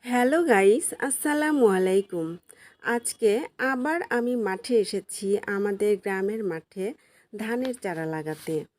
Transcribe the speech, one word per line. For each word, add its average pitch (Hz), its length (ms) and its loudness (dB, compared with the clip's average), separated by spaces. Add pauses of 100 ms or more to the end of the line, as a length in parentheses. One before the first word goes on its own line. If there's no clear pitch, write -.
হ্যালো 247 400 2
গাইস, 214 420 6 (140)
আসসালামু 294 680 0
আলাইকুম। 185 580 2 (680)
আজকে 233 380 0 (400)
আবার 285 260 -2 (120)
আমি 240 240 0 (120)
মাঠে 196 280 -4 (100)
এসেছি, 196 420 -8 (200)
আমাদের 202 500 0
গ্রামের 196 480 -4
মাঠে 175 400 -6 (480)
ধানের 240 480 -4
চারা 165 260 -4
লাগাতে। 156 500 -6 (220)